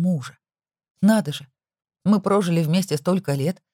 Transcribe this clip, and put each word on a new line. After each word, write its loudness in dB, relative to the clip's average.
мужа. -4
Надо 2
же, -14
мы 2
прожили 0
вместе 0
столько -2
лет, -4